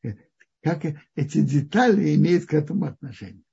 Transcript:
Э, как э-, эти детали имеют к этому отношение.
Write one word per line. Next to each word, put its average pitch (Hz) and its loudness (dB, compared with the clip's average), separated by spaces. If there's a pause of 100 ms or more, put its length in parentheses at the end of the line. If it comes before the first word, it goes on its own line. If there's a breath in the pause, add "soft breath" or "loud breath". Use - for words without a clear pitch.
Э, 113 -8 (480)
как 156 -4
э-, 147 -8 (140)
эти 147 -2
детали 151 2
имеют 170 2
к - -6
этому 156 0
отношение. 110 -14